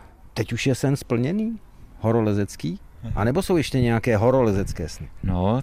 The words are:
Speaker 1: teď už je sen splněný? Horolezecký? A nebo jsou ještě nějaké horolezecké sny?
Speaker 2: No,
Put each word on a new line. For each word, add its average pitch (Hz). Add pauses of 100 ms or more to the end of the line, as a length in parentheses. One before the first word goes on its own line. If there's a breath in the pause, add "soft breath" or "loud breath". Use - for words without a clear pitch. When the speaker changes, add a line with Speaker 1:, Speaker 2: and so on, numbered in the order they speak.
(340 loud breath)
Speaker 1:
teď -
už 120
je 135
sen 139
splněný? 196 (420)
Horolezecký? 110 (340)
A 101
nebo 143
jsou 185
ještě 135
nějaké 117
horolezecké 104
sny? - (140)
Speaker 2:
No, 92